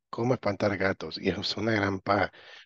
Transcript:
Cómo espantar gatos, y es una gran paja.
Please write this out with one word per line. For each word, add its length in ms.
Cómo 220
espantar 440
gatos, 420
y 100
es 260
una 160
gran 260
paja. 320